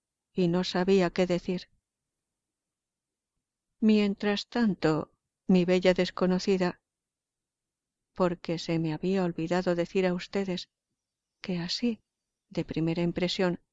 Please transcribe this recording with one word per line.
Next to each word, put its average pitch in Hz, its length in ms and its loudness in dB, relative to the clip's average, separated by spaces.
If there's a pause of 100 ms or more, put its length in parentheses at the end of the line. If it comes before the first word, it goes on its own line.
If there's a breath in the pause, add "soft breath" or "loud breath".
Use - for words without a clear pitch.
(320)
y 180 160 2
no 180 160 0
sabía 185 460 2
qué 180 160 0
decir. 180 420 -4 (2000)
Mientras 208 680 0
tanto, 170 640 0 (340)
mi 185 180 4
bella 185 300 4
desconocida, 185 880 0 (1300)
porque 175 440 -2
se 165 200 -2
me 160 160 -2
había 185 300 -2
olvidado 175 500 -2
decir 180 320 0
a 180 80 0
ustedes 190 540 -6 (760)
que 180 160 -4
así, 214 420 -4 (480)
de - 160 -4
primera 165 380 -2
impresión, 175 580 0 (120)